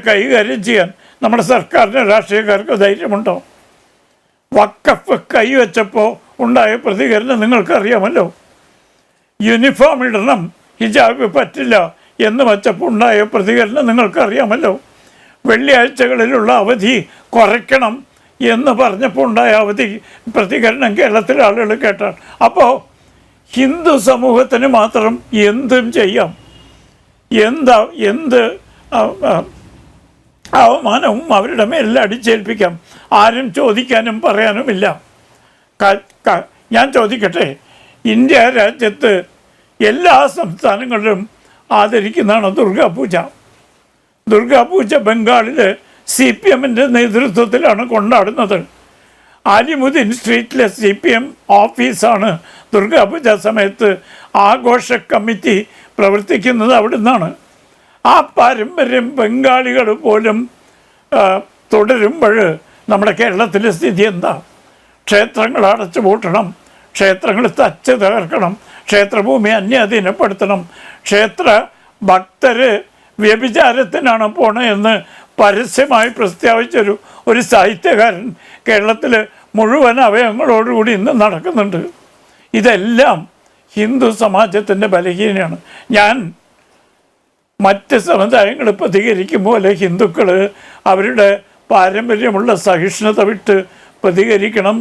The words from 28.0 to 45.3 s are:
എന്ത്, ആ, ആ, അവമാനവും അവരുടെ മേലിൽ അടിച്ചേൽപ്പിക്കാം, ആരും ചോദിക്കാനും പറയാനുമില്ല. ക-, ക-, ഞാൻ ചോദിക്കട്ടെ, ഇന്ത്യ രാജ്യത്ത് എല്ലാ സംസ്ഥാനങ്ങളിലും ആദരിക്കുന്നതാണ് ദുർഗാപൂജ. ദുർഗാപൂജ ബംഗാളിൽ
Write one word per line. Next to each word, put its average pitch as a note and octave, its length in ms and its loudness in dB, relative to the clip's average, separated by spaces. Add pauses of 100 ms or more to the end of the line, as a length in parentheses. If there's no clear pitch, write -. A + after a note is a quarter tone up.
എന്ത്, B3+ 300 0 (560)
ആ, - 20 0 (300)
ആ, - 20 2 (1300)
അവമാനവും A#3+ 640 0 (100)
അവരുടെ A3 340 -2
മേലിൽ B3+ 320 0
അടിച്ചേൽപ്പിക്കാം, G#3 720 -2 (480)
ആരും A#3 260 0 (100)
ചോദിക്കാനും A#3 680 -2
പറയാനുമില്ല. G#3+ 600 -2 (960)
ക-, G3 220 2 (240)
ക-, F#3+ 180 0 (300)
ഞാൻ A#3 100 4 (120)
ചോദിക്കട്ടെ, G#3+ 500 -2 (640)
ഇന്ത്യ B3+ 300 4 (160)
രാജ്യത്ത് G#3+ 520 0 (680)
എല്ലാ C#4 360 2 (220)
സംസ്ഥാനങ്ങളിലും A3 840 -4 (600)
ആദരിക്കുന്നതാണ് G#3+ 680 0 (100)
ദുർഗാപൂജ. G3+ 560 -2 (1200)
ദുർഗാപൂജ A#3+ 600 2 (160)
ബംഗാളിൽ A#3 500 0 (560)